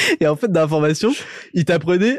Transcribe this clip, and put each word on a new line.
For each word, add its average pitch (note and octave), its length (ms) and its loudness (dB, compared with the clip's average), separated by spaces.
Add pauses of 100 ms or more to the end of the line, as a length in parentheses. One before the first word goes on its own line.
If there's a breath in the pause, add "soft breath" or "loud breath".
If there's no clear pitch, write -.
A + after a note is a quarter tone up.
(180 loud breath)
<laughs> - 40 -16
Et D#3+ 60 2
en D3+ 80 2
fait, G#3 160 -2
dans E3+ 100 2
la D#3 60 2
formation, D#3 440 0 (420 loud breath)
il E3+ 120 0
t'apprenait F3+ 540 2